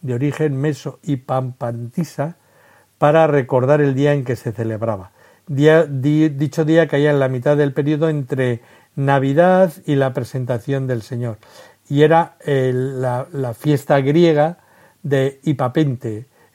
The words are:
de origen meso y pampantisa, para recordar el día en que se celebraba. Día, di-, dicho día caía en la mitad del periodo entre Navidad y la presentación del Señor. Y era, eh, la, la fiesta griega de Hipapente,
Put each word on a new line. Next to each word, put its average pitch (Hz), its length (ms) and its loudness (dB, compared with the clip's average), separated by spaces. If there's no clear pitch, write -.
de 123 120 -6
origen 139 420 -2
meso 139 480 -6
y 143 140 -4
pampantisa, 127 1200 -8
para 156 300 4
recordar 139 540 2
el 139 120 2
día 143 200 2
en 139 100 -2
que 120 140 -6
se 113 160 -8
celebraba. 110 580 -6
Día, 156 360 4
di-, 147 460 0
dicho 147 340 -4
día 160 240 2
caía 147 220 2
en 143 100 2
la 135 80 2
mitad 131 300 0
del 143 160 0
periodo 151 360 -2
entre 127 520 -4
Navidad 143 800 2
y 147 100 -2
la 135 180 0
presentación 131 720 -6
del 120 140 -4
Señor. 120 380 -8
Y 143 140 4
era, 165 320 4
eh, 131 260 0
la, 127 600 -4
la 127 240 -6
fiesta 147 440 0
griega 156 600 2
de 135 400 -2
Hipapente, 127 840 -4